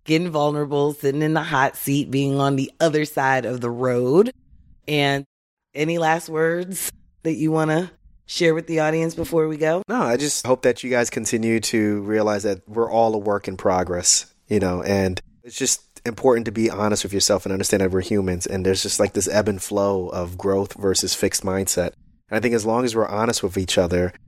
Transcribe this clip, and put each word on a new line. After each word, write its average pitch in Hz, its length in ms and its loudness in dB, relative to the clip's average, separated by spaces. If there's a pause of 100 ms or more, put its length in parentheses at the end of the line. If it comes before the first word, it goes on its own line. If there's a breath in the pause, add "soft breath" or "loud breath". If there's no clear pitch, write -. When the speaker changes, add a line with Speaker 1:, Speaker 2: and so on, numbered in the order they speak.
Speaker 1:
getting 165 260 2
vulnerable, 147 640 0
sitting 143 300 0
in 156 120 2
the 156 80 0
hot 143 340 0
seat, 139 340 -2
being 139 300 0
on 139 160 2
the 135 240 -2
other 151 240 2
side 135 400 0
of 120 160 -6
the 120 100 -2
road. 127 600 4 (560)
And 139 360 0 (480)
any 160 260 0
last 165 300 2
words 165 640 -2 (320)
that 160 120 0
you 156 180 0
wanna 160 400 0 (340)
share 165 280 2
with 165 120 -4
the 160 140 -2
audience 160 340 0
before 165 320 0
we 156 100 -4
go? 160 320 0
Speaker 2:
No, 226 140 -2
I 123 140 2
just 147 280 -2
hope 127 180 2
that 123 200 2
you 127 80 -8
guys 120 200 2
continue 113 500 0
to 107 400 0
realize 104 420 0
that 98 260 -4
we're 113 220 -2
all 113 240 2
a 110 40 -2
work 101 280 -2
in 95 100 -6
progress, 92 800 0 (140)
you 104 100 2
know, 90 240 0
and 95 380 0 (240)
it's 120 120 -18
just - 260 -2 (220)
important 117 420 2
to 113 60 -4
be 113 180 0
honest 104 340 0
with 101 80 -8
yourself 98 340 2
and 98 60 -4
understand 98 300 2
that 92 80 2
we're 92 100 2
humans, 92 460 -2
and 95 180 -4
there's 95 180 2
just, - 180 -2
like, - 120 0
this 98 160 -2
ebb 104 200 2
and 98 140 -2
flow 101 460 0
of 90 300 -6
growth 98 360 0
versus 95 400 0
fixed - 280 -2
mindset. 92 500 -2 (380)
And 107 60 -2
I 110 40 0
think 117 140 0
as 107 100 0
long 113 200 0
as 113 100 -2
we're 110 140 2
honest 110 340 -2
with 98 160 -4
each 92 180 -2
other, 90 360 2 (160)